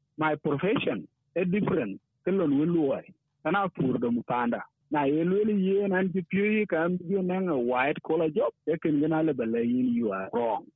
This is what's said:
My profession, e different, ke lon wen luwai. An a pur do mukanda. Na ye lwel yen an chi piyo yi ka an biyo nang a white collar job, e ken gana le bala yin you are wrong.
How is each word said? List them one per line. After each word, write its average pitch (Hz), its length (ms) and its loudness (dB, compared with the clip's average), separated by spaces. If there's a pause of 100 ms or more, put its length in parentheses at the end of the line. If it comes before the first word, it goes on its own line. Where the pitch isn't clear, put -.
(180)
My 156 180 0
profession, 160 720 -2 (280)
e 180 100 0
different, 160 540 0 (260)
ke 175 60 0
lon 156 280 2
wen 160 100 2
luwai. 156 340 0 (420)
An 160 100 0
a 196 140 0
pur 127 300 -2
do 120 120 0
mukanda. 120 500 -2 (320)
Na 147 120 0
ye 151 200 2
lwel 208 240 2 (180)
yen 196 260 2
an 190 200 2
chi 185 80 -2 (100)
piyo 196 140 2 (100)
yi 214 160 2
ka 170 140 2
an 180 140 0
biyo 185 260 -2
nang 185 240 -2
a 147 80 0
white 127 460 0
collar 160 260 0
job, 254 240 -2 (140)
e 165 160 0
ken 147 180 2
gana 160 220 0
le 156 100 0
bala 117 280 -2
yin 123 320 0
you 117 200 0
are 95 200 -6
wrong. 113 320 -2 (100)